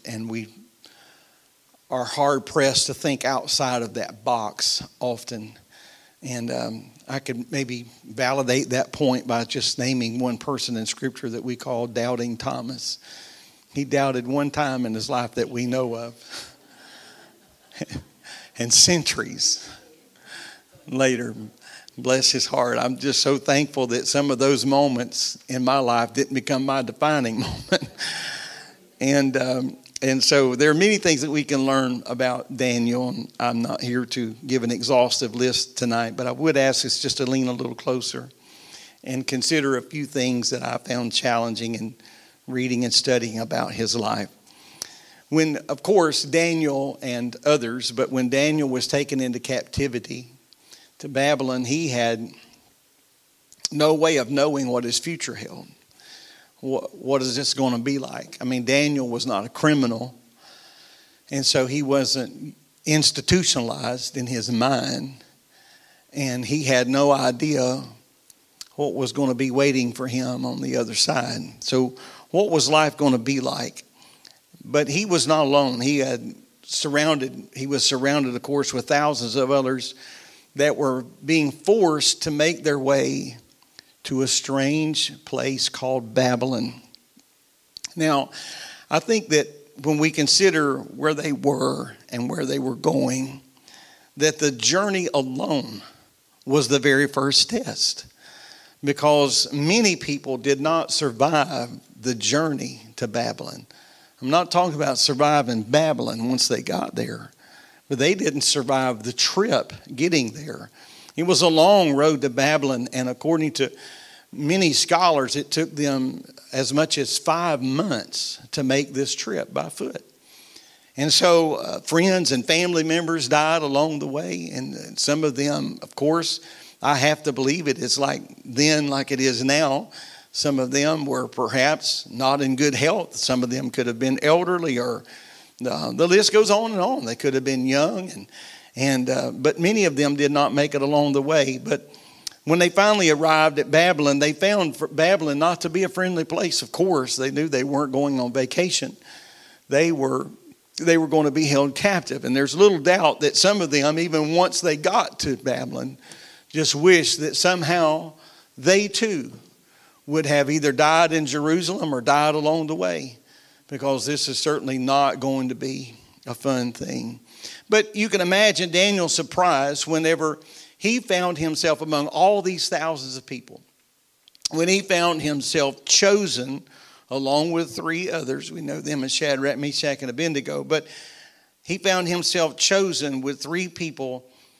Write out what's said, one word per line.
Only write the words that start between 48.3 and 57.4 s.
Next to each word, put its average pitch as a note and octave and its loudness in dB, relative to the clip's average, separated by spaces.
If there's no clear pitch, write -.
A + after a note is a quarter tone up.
was B2+ -2
taken C#3+ -2
into B2 -4
captivity B2 -6
to D3 -12
Babylon, C3 0
he D3+ -2
had A#2 -2
no D3+ 4
way D#3 2
of A#2+ -2
knowing C#3 0
what B2 0
his A#2+ -2
future D#3+ -8
held. - -14
What, - -6
what C3+ 0
is B2+ -4
this C3+ -2